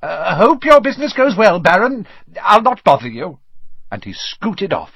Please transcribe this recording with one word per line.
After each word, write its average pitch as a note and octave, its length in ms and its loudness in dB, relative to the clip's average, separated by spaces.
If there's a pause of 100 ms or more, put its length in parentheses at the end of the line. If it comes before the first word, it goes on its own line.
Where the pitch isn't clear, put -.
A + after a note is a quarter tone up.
Uh, D#3+ 340 -4
hope B3 280 2
your D4 160 8
business C4+ 320 -2
goes C4 240 0
well, F#3 240 2
Baron. G3 460 0 (360)
I'll G#3 200 4
not A3+ 220 -2
bother B2+ 240 2
you. C3+ 300 -10 (520)
And G2+ 140 -10
he G2 80 -12
scooted G3 600 -6
off. D#2+ 240 -4